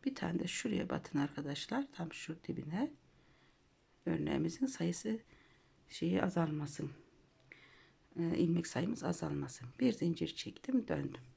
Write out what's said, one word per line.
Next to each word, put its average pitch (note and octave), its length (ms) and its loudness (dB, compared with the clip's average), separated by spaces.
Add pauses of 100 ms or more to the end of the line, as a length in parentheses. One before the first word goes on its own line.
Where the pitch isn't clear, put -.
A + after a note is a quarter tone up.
Bir C4+ 100 0
tane F3 240 0
de - 80 0
şuraya F#3+ 440 0
batın - 280 -2
arkadaşlar. C#3+ 720 -2
Tam E3 200 -6
şu - 300 -8
dibine. F#3 480 -2 (1160)
Örneğimizin D#3+ 600 2
sayısı A3 540 0 (680)
şeyi F3 340 2
azalmasın. D3+ 720 0 (1300)
Ee, E3 200 4
ilmek E3+ 280 4
sayımız - 380 0
azalmasın. C#3+ 640 -2 (120)
Bir B3+ 120 6
zincir E3 420 0
çektim, - 540 0
döndüm. - 340 -2 (140)